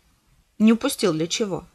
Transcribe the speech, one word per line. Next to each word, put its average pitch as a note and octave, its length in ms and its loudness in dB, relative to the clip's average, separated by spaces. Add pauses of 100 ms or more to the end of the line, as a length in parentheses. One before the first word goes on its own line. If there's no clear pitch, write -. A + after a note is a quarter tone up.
(560)
Не A3 160 6
упустил A3+ 400 0
для D#3+ 140 -4
чего. F3+ 360 -6 (120)